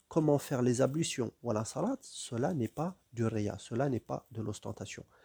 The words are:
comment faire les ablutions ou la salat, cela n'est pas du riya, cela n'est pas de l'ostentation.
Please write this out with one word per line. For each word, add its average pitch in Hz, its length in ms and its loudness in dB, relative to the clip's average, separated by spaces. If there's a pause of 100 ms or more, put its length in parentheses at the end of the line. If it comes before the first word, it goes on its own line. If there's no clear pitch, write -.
comment 151 300 6
faire 135 240 0
les 123 200 4
ablutions 131 600 0
ou 120 100 -2
la 110 140 2
salat, 247 360 -2
cela 131 520 -2
n'est 120 140 0
pas 170 280 -4 (160)
du 117 140 0
riya, 107 320 0
cela 135 320 -2
n'est 120 100 0
pas - 320 -8
de 107 100 -6
l'ostentation. - 640 -8 (220)